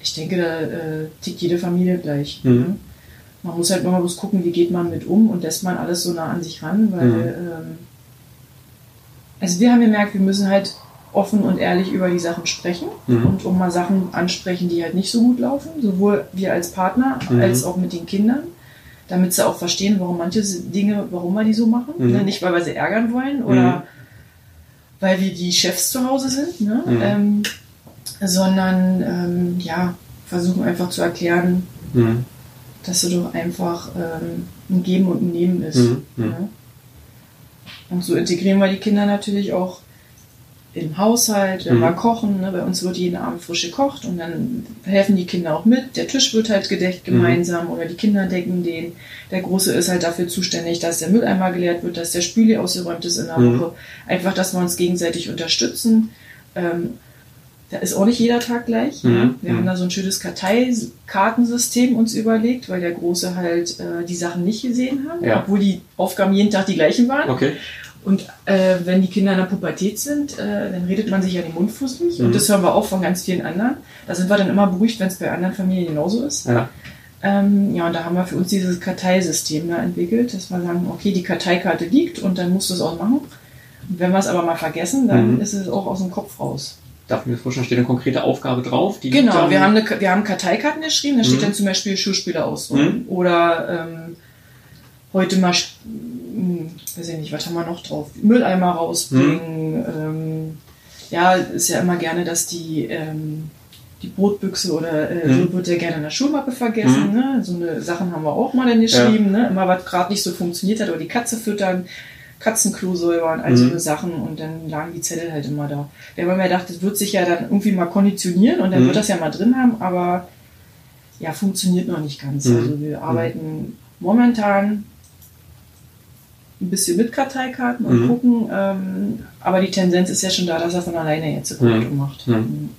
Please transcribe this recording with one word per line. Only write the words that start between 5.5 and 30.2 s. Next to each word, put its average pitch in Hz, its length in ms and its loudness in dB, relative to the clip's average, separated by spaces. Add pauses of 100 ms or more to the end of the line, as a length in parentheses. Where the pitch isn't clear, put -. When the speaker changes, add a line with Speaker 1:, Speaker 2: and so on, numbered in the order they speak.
Speaker 1:
man 180 140 -2
alles 175 260 -4
so 175 100 -2
nah 160 140 -4
an 170 160 -4
sich - 200 -12
ran, 196 320 2
weil, 131 120 4
Speaker 2:
Mhm. 117 200 4
Speaker 1:
ähm, 165 500 -8 (1600)
also 175 180 -2
wir 240 120 6
haben 240 100 8
gemerkt, 208 320 4
wir 190 80 0
müssen 196 280 2
halt 196 260 2 (360)
offen 202 300 2
und 185 160 2
ehrlich 180 340 0
über 185 180 0
die 175 100 0
Sachen 170 260 -4
sprechen 175 420 -4 (200)
Speaker 2:
Mhm. 120 180 4
Speaker 1:
und 190 200 2
auch 180 80 -2
mal 185 160 2
Sachen 180 440 0
ansprechen, 180 560 -2
die 170 140 -2
halt 165 120 -6
nicht 190 160 -2
so 233 100 2
gut 247 180 6
laufen, 269 300 -2 (120)
sowohl 202 500 2
wir 185 220 -2
als 175 180 -2
Partner 247 480 0 (100)
Speaker 2:
Mhm. 123 120 4
Speaker 1:
als 123 240 4
auch 180 100 -4
mit 180 160 -2
den 170 140 -8
Kindern, 233 380 2 (680)
damit 185 240 2
sie - 120 2
auch - 120 0
verstehen, 196 420 0
warum 175 200 -2
manche 185 200 -2
s-, 196 320 -4
Dinge, 202 400 0
warum 180 240 -2
wir 220 80 2
die 220 100 4
so 226 140 4
machen, 240 300 2
Speaker 2:
Mhm. 123 160 4
Speaker 1:
ne? - 100 4
Nicht, - 180 -2
weil 180 120 0
wir 170 100 2
sie 147 120 -4
ärgern 220 380 0
wollen 269 300 -2
oder 127 180 4 (160)
Speaker 2:
Mhm. - 40 -8 (1200)
Speaker 1:
weil 190 180 2
wir 190 140 0
die 175 180 -4
Chefs - 400 0
zu 254 180 0
Hause 262 200 0
sind, 285 320 -4
ne? 214 240 0
Speaker 2:
Mhm. 226 160 2
Speaker 1:
Ähm, 208 420 2 (840)
sondern, 185 760 2
ähm, 175 580 -2
ja, 175 360 -4 (320)